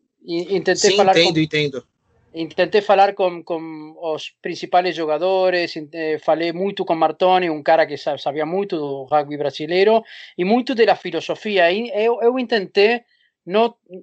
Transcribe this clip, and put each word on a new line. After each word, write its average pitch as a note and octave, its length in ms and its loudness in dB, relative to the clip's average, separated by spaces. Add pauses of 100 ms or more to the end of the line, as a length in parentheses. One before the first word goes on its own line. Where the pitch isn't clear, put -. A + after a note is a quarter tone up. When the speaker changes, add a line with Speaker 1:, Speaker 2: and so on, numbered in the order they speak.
(240)
Speaker 1:
in-, F3 340 -4
intentei F#3 340 2
Speaker 2:
Sim, G3 60 2
Speaker 1:
falar F#3+ 200 6
Speaker 2:
entendo, E3+ 160 4
Speaker 1:
com D#3 60 2
Speaker 2:
entendo. D3+ 480 -2 (480)
Speaker 1:
Intentei E3 460 0
falar G3 320 4
com, F3 300 -2
com D#3+ 580 -10
os D#3 300 -6 (100)
principais F3 540 0
jogadores, F3 800 0
in-, D3+ 180 -12
eh, D#3 240 -4
falei E3 340 -2
muito F#3+ 320 -4
com F3 120 -2
Martoni, F3+ 520 2
um D3+ 140 -4
cara D#3+ 240 4
que D3 100 -10
sa-, C#3+ 220 -6
sabia D3 260 -6
muito F#3+ 320 -4
do C#3 280 -6
rugby D3 340 -2
brasileiro, E3+ 640 2 (320)
e F3 80 -4
muito A#3+ 300 0
da G#3+ 220 4
filosofia. F3 760 -2
E A3+ 220 -4
eu, A3 300 0
eu B3 160 2
intentei A#3 640 0 (420)
não, A3 300 0 (280)